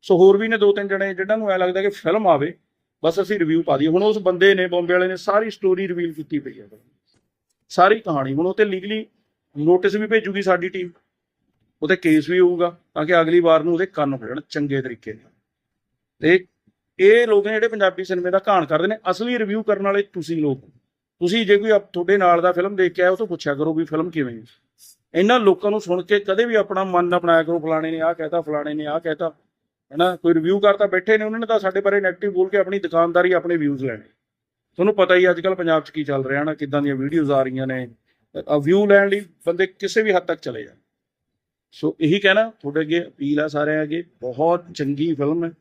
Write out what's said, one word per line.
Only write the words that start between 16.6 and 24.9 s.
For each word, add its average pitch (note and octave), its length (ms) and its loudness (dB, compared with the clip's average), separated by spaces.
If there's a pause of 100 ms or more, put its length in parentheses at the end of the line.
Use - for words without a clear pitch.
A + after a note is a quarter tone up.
ਇਹ A3 280 6
ਲੋਕ G3+ 200 2
ਨੇ A3 60 -2
ਜਿਹੜੇ A3 140 0
ਪੰਜਾਬੀ F#3+ 360 0
ਸਿਨੇਮੇ F3+ 280 -4
ਦਾ F#3+ 160 2
ਘਾਣ F#3 180 2
ਕਰਦੇ E3 220 0
ਨੇ। G#3+ 80 -2 (160)
ਅਸਲੀ A#3 260 -2
ਰਿਵਿਊ G#3+ 260 -2
ਕਰਨ G3+ 200 -2
ਵਾਲੇ G3 180 0 (120)
ਤੁਸੀਂ E3 240 -6
ਲੋਕ, C#3+ 220 -2 (640)
ਤੁਸੀਂ G3+ 240 0
ਜੇ G3+ 120 4
ਕੋਈ G#3+ 120 -2
ਆਪ-, G3+ 240 2
ਤੁਹਾਡੇ F3 240 0
ਨਾਲ F3 240 4
ਦਾ F3+ 100 2
ਫਿਲਮ F#3 240 -2
ਦੇਖ F3+ 180 0
ਕੇ F#3 80 -4
ਆਇਆ F3+ 100 4
ਉਹ F#3 60 -2
ਤੋਂ A3 100 -4
ਪੁੱਛਿਆ D#3 280 -6
ਕਰੋ D#3 180 -2
ਵੀ D#3+ 120 -2
ਫਿਲਮ D#3+ 240 -4
ਕਿਵੇਂ C3+ 260 -4
ਹੈ। A2 60 -18 (720)